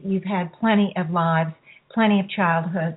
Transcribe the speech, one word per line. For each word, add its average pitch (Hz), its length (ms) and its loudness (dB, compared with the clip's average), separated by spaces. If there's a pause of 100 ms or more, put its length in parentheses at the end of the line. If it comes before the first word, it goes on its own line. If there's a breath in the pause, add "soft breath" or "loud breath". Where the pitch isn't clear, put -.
you've 190 220 -2
had 185 340 -4
plenty 208 380 2
of 170 140 -4
lives, 165 420 0 (400 loud breath)
plenty 208 280 2
of 196 100 -6
childhoods 165 680 -2